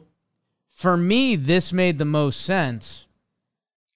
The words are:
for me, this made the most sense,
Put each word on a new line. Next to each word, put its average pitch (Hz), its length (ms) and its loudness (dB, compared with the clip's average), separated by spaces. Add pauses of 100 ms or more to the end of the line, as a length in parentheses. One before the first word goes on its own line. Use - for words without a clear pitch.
(720)
for 175 240 2
me, 220 400 2
this 160 340 0
made 180 260 0
the 151 60 -2
most 147 380 0
sense, 139 680 -4 (880)